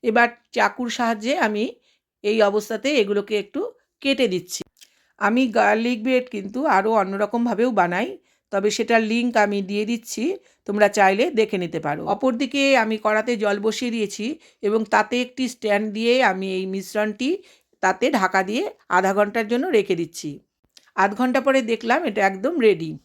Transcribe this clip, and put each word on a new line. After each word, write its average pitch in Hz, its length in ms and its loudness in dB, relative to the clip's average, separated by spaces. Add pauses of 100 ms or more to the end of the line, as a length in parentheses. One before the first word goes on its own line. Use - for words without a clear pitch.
এবার 233 260 4 (240)
চাকুর 233 380 -2
সাহায্যে 226 480 -2
আমি 214 260 0 (600)
এই 214 180 0
অবস্থাতে 208 460 0 (120)
এগুলোকে 202 380 0
একটু 202 220 -6 (420)
কেটে 269 260 2
দিচ্ছি। 180 320 -6 (600)
আমি 220 220 2 (140)
গার্লিক 220 460 2
ব্রেড 254 300 0
কিন্তু 202 280 -8 (160)
আরও 196 140 2 (100)
অন্যরকমভাবেও 208 720 0
বানাই, 190 360 0 (440)
তবে 202 180 0
সেটার 226 400 0
লিংক 240 260 0
আমি 202 260 2
দিয়ে 202 220 -4
দিচ্ছি, 226 400 -6 (400)
তোমরা 208 240 4
চাইলে 196 360 4 (100)
দেখে 208 240 0
নিতে 170 220 -4
পারো। 156 260 -4
অপরদিকে 262 560 -2 (140)
আমি 220 220 2
কড়াতে 214 380 0
জল 202 240 0
বসিয়ে 220 340 -2
দিয়েছি 208 320 -4 (360)
এবং 214 180 0 (100)
তাতে 214 300 2
একটি 247 280 -4
স্ট্যান্ড 214 440 -2
দিয়ে 226 200 0 (120)
আমি 190 220 0 (120)
এই 190 80 -4
মিশ্রণটি 208 640 -4 (520)
তাতে 185 280 2
ঢাকা 190 320 2
দিয়ে 214 200 -2 (260)
আধা 190 260 2
ঘন্টার 208 340 0
জন্য 247 160 0 (120)
রেখে 196 240 2
দিচ্ছি। 160 300 -8 (680)
আধ 202 180 4
ঘন্টা 254 260 0
পরে 269 220 2
দেখলাম 233 440 0
এটা 214 200 -4
একদম 196 340 -2
রেডি। 170 300 2 (140)